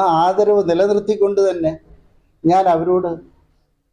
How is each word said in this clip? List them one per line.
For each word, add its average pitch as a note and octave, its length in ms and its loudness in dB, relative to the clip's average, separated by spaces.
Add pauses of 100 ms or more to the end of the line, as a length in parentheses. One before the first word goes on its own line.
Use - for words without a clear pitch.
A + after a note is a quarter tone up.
(240)
ആദരവ് G3+ 360 2 (100)
നിലനിർത്തിക്കൊണ്ട് G3+ 760 0
തന്നെ E3 240 -4 (800)
ഞാൻ F#3+ 140 2 (100)
അവരോട് F3+ 340 -2 (840)